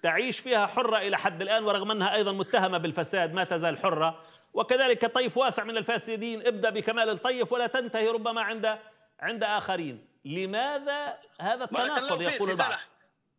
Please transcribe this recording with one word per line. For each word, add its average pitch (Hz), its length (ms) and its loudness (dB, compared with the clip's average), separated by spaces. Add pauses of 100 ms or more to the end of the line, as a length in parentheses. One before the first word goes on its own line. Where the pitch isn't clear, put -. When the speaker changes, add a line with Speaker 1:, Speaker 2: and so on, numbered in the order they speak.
Speaker 1:
تعيش 180 360 0
فيها 220 280 2
حرة 220 300 2
إلى 196 200 0
حد 170 240 0
الآن، 214 220 2
ورغم 202 280 0
أنها 202 240 2
أيضا 202 160 2
متهمة 190 460 2
بالفساد 165 560 0
ما 185 100 0
تزال 165 340 0
حرة، 160 460 2 (300)
وكذلك 233 600 2
طيف 254 240 0
واسع 247 260 2
من 226 140 -6
الفاسدين، 220 680 -4
ابدأ 220 220 2
بكمال 220 400 0
الطيف 240 440 -2
ولا 240 140 0
تنتهي 226 400 0
ربما 226 340 0
عند، 214 380 -2 (400)
عند 214 240 -4
آخرين. 185 640 -2 (180)
لماذا 277 920 -4 (240)
هذا 233 240 -2
Speaker 2:
بارك 214 80 -8
الله 247 240 0
Speaker 1:
التناقض 175 260 -2
Speaker 2:
فيك 175 100 0
Speaker 1:
يقول 208 140 0
Speaker 2:
سي 185 60 0
Speaker 1:
البعض؟ 160 160 2
Speaker 2:
صالح. - 220 -6 (480)